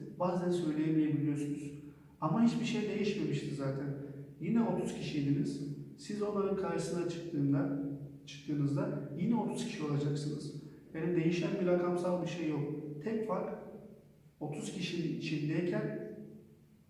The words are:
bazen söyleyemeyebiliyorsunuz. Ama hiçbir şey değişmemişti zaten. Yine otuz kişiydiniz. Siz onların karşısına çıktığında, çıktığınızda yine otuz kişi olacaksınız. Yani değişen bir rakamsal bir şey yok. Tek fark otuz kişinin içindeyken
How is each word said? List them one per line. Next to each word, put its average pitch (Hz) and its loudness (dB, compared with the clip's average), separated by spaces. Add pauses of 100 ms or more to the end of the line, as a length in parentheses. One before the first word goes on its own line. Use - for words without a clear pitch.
(180)
bazen 180 2
söyleyemeyebiliyorsunuz. 151 2 (380)
Ama 208 4
hiçbir 233 4
şey 214 0
değişmemişti 156 0
zaten. 139 -2 (540)
Yine 220 4
otuz 180 0
kişiydiniz. - 0 (220)
Siz 208 -4
onların 196 2
karşısına 170 0
çıktığında, 139 2 (440)
çıktığınızda 143 0
yine 226 4
otuz - 0
kişi - -4
olacaksınız. - -2 (320)
Yani 165 0
değişen 170 4 (100)
bir 180 2
rakamsal 175 2
bir 151 -2
şey 160 -2
yok. 143 0 (440)
Tek 226 0
fark - -2 (840)
otuz 151 -6
kişinin 175 -2
içindeyken 175 -2 (720)